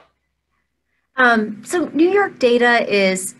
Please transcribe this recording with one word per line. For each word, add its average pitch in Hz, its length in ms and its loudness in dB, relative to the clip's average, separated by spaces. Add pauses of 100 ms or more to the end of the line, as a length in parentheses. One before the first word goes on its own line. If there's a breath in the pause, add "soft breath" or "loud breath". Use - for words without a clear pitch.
(1160)
Um, 233 480 0
so 339 240 -4
New 339 220 0
York 392 280 -2
data 240 540 2
is 190 480 -2